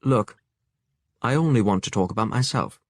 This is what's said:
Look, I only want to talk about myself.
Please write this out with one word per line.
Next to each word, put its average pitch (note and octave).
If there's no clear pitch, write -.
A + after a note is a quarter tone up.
Look, B2+
I B2
only D3+
want G2
to -
talk F#2
about A2
myself. B2